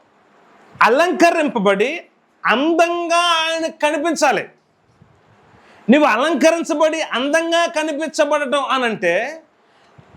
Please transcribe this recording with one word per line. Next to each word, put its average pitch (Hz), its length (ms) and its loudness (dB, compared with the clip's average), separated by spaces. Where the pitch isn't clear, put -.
అలంకరింపబడి 277 1200 2
అందంగా 339 680 0
ఆయనకు 330 680 -2
కనిపించాలి. 294 680 0
నీవు 294 140 6
అలంకరించబడి 311 1000 0
అందంగా 330 640 -2
కనిపించబడటం 294 1000 -2
అనంటే 233 760 -2